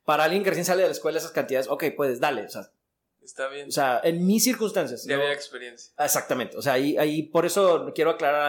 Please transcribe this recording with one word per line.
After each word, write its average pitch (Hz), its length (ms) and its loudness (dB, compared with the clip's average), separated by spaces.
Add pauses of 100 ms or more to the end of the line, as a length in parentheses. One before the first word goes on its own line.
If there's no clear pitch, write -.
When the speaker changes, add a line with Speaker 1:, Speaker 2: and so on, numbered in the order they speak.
Speaker 1:
para 151 220 4
alguien 190 180 2
que 190 60 0
recién 170 160 0
sale 180 160 2
de 175 80 4
la 151 40 -2
escuela, 156 240 -2
esas 160 140 -6
cantidades, 135 380 0
ok, 147 160 -2 (100)
puedes, 131 240 0
dale, 135 260 0
o - 40 -14
sea. 101 200 -14 (520)
Speaker 2:
Está - 260 -8
bien. 139 220 -12
Speaker 1:
O - 20 -12
sea, 131 320 2
en 170 220 2
mis 214 180 4
circunstancias, 196 640 -2
Speaker 2:
Ya 139 100 -2
Speaker 1:
¿no? 139 60 0
Speaker 2:
había 143 140 0
experiencia. 123 640 -14
Speaker 1:
Exactamente, 135 580 -2
o 113 40 -10
sea, 131 120 0
ahí, 139 240 0
ahí, 151 260 0
por 165 220 0
eso 170 500 2
quiero 160 140 2
aclarar 147 400 2